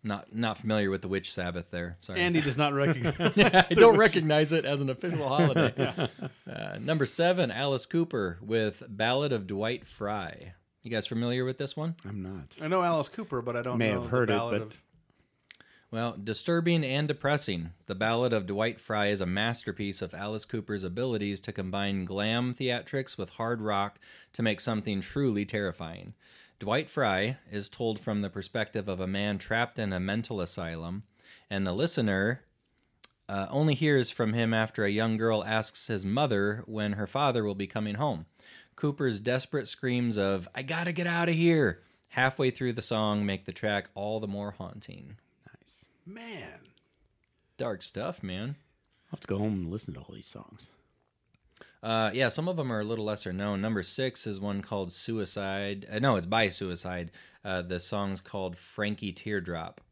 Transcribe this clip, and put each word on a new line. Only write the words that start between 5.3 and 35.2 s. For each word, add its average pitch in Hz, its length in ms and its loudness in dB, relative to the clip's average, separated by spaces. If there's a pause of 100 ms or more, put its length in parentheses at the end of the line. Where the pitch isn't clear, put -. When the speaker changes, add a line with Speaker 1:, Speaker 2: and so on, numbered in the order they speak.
Speaker 2:
<laughs> 139 320 0 (380)
Yeah. - 80 -10
Speaker 1:
Uh, - 240 -8
number 151 280 2
seven, 170 440 4
Alice 131 360 0
Cooper 117 560 0
with 107 440 0
Ballad 123 460 2
of 104 140 -2
Dwight 107 400 -2
Fry. 92 680 -6 (300)
You 113 80 -10
guys 110 160 0
familiar 120 400 0
with 127 100 -4
this 139 180 -4
one? 165 200 -4 (120)
Speaker 3:
I'm 98 160 -8
not. 92 380 -10
Speaker 2:
I 156 80 -4
know 185 140 2
Alice 165 260 2
Cooper, 143 320 -6
but 120 160 -4
I 120 60 -2
don't 123 160 -2
Speaker 3:
May 113 160 4
Speaker 2:
know 120 80 -2
Speaker 3:
have 117 80 -6
heard 123 180 4
Speaker 2:
the 107 60 4
Speaker 3:
it, - 20 2
Speaker 2:
Ballad 117 220 0
Speaker 3:
but 110 80 -4
Speaker 2:
of 110 100 -18 (1120)
Speaker 1:
Well, 117 320 -4
disturbing 165 600 2
and 139 240 0
depressing, 139 600 0 (160)
The 101 80 -4
Ballad 113 400 2
of 101 120 2
Dwight 107 340 0
Fry 104 260 0
is 101 160 2
a 90 40 0
masterpiece 101 760 -2
of 90 100 -8
Alice 107 320 -6
Cooper's 104 400 -4
abilities 104 580 -2
to - 100 -8
combine 98 520 -2
glam 110 480 0
theatrics 127 640 -4
with 95 140 -6
hard 113 320 -4
rock 101 360 -2 (360)
to - 80 -4
make 107 180 2
something 107 400 0
truly 107 460 0
terrifying. 90 680 -6 (480)
Dwight 127 300 0
Fry 110 480 2 (120)
is 104 180 -6
told 113 300 -2
from 104 240 -2
the 98 80 -4
perspective 107 580 -4
of 92 120 -2
a 95 80 -2
man 101 300 0
trapped 117 400 -2
in 104 140 -2
a 92 80 -2
mental 104 400 -2
asylum, 85 600 -6 (480)
and 98 160 0
the 90 60 0
listener, 110 680 2 (840)
uh, 98 220 -2
only 147 240 4
hears 139 360 4
from 110 240 0
him 113 200 2
after 110 300 0
a 101 60 2
young 110 260 2
girl 110 280 2